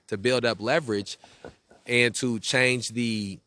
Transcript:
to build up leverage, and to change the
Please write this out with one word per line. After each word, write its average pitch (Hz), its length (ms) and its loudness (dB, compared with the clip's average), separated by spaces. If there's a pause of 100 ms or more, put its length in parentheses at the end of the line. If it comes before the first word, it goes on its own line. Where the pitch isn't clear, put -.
to 113 100 -4
build 120 280 0
up 110 160 0
leverage, 113 580 -2 (680)
and 120 300 4
to 120 240 -2
change 127 520 2
the 110 560 -4